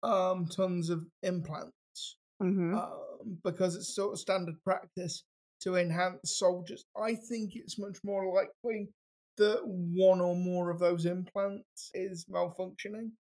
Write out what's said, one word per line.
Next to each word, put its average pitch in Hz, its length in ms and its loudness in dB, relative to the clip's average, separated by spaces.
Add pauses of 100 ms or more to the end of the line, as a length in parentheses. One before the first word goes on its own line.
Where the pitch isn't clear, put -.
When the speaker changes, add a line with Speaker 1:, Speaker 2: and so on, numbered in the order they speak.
Speaker 1:
um, 185 440 2
tons 180 420 0
of 170 160 -2 (180)
implants, - 920 -6 (260)
Speaker 2:
Mm-hmm. 180 320 2
Speaker 1:
um, - 720 -6
because 180 320 0
it's - 180 -8
sort 202 160 0
of 170 80 -8
standard 180 360 -2 (100)
practice - 580 -4 (380)
to 185 160 0
enhance 175 600 0
soldiers. 180 460 2 (180)
I 226 140 0
think 220 400 -6
it's - 240 -10
much 196 240 -8
more 196 300 -2
likely 208 560 0 (480)
that 214 280 4
one 185 540 6
or 180 160 2
more 180 360 0
of 170 80 -4
those 175 260 4
implants 196 880 -4
is 185 320 -6
malfunctioning. 190 840 -4 (140)